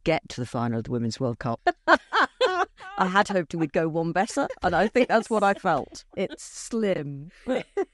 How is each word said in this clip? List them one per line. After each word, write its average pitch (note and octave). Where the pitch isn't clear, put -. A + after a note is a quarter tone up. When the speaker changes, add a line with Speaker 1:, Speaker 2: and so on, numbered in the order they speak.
Speaker 1:
get -
to -
the B2
final A#2
of G#2+
the -
Women's A#2
World A#2+
Cup. A#2
<laughs> D#4+
I F#3+
had F#3+
hoped F#3
it E3+
would D#3+
go E3
one E3
better, A3
and F3
I F3+
think A#3+
that's G#3+
what G#3+
I G3
felt. F3
Speaker 2:
It's G3
slim. D#3+
<laughs> B3+